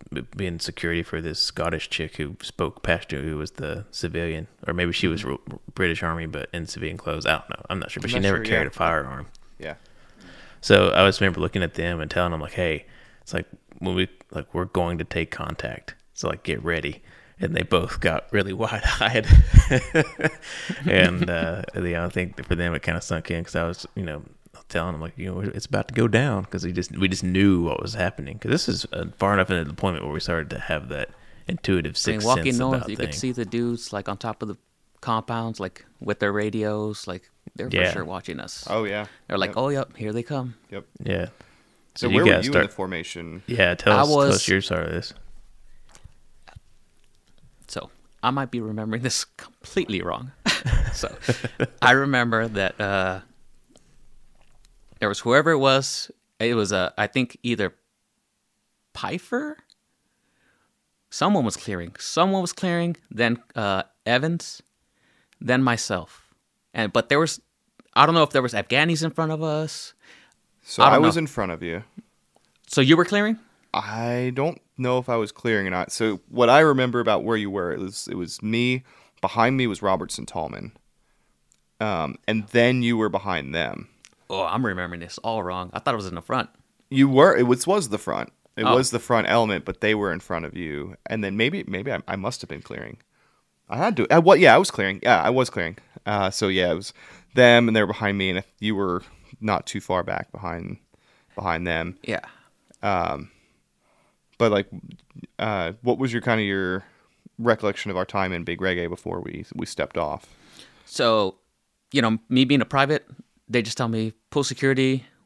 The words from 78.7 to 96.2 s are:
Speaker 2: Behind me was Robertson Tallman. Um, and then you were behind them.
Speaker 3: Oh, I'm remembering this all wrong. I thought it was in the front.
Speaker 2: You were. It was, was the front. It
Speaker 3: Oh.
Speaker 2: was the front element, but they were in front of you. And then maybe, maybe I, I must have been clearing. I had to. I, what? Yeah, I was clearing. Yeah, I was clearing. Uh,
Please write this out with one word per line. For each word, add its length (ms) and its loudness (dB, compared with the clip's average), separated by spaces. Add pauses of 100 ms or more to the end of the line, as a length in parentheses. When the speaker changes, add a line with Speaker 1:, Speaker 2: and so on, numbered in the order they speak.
Speaker 2:
Behind 360 2
me 100 2
was 160 -4
Robertson 440 -2
Tallman. 460 -8 (1080)
Um, 360 -4 (100)
and 220 -2
then 340 4
you 140 2
were 120 2
behind 460 -4
them. 340 -4 (420)
Speaker 3:
Oh, 140 -2
I'm 220 -2
remembering 340 -6
this 180 -14
all 240 -4
wrong. 300 -6
I 60 -6
thought 160 -2
it 40 -4
was 80 -8
in 80 -10
the 80 -10
front. 260 -4 (420)
Speaker 2:
You 180 6
were. 280 8
It 100 4
was, 200 2
was 240 0
the 80 -2
front. 340 -6 (240)
It 80 -2
Speaker 3:
Oh. 100 4
Speaker 2:
was 160 2
the 80 -2
front 300 0
element, 380 2
but 160 -6
they 120 4
were 180 -2
in 80 -6
front 260 -6
of 100 -12
you. 400 -8 (100)
And 160 -4
then 140 -4
maybe, 320 0
maybe 240 -6
I, 160 -4
I 80 -4
must 240 -6
have 80 -12
been 140 -12
clearing. 340 -14 (720)
I 80 -8
had 220 0
to. 120 2
I, 100 8
what? 200 8
Yeah, 140 10
I 40 10
was 120 2
clearing. 320 -2
Yeah, 180 6
I 100 2
was 200 2
clearing. 260 -6 (300)
Uh, 240 0